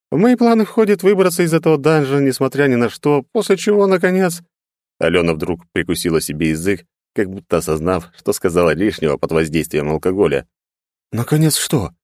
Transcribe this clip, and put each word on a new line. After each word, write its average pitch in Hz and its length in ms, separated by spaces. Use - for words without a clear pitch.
В 135 60
мои 233 180
планы 233 300
входит 208 360
выбраться 185 420
из 165 100
этого 160 240
данжа, 143 420
несмотря 135 480
ни 127 80
на 120 140
что, 147 420
после 202 260
чего, 202 300
наконец...» 185 540
Алёна 85 340
вдруг 85 380
прикусила 82 500
себе 78 300
язык, 85 340
как 101 140
будто 95 280
осознав, 82 580
что - 160
сказала 85 420
лишнего 78 440
под 76 140
воздействием 78 580
алкоголя. 78 580
«Наконец 151 460
что?» — 107 340